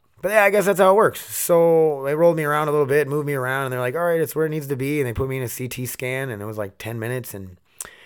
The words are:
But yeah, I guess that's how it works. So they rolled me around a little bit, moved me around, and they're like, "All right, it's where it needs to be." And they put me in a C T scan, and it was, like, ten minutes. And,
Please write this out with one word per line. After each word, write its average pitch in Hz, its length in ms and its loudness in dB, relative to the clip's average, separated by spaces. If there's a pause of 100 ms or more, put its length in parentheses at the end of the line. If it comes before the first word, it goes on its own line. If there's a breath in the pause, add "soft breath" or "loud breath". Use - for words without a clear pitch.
(200)
But 190 120 -2
yeah, 214 100 6
I 202 80 6
guess 196 160 2
that's 185 140 2
how 196 100 8
it 196 60 6
works. 202 240 4
So 165 840 2
they 143 120 -2
rolled 170 200 4
me 160 60 -2
around 151 240 0
a 147 60 0
little 147 140 2
bit, 143 200 2
moved 143 200 -4
me 143 80 -2
around, 135 320 -2
and 127 60 -6
they're 127 80 -4
like, 123 140 -2
"All 170 100 -2
right, 170 160 2
it's 156 140 -4
where 160 120 0
it 156 40 -4
needs 151 160 -6
to 139 100 -4
be." 139 240 -2
And 135 60 0
they 120 60 -4
put 135 160 -4
me 131 80 -4
in 131 60 -4
a 120 60 -4
C 123 200 -8
T 127 180 -8
scan, 131 420 -6
and 107 140 -8
it - 20 -8
was, 107 140 -8
like, 101 180 -8
ten 117 220 -10
minutes. 117 360 -8
And, 95 220 -16 (500 loud breath)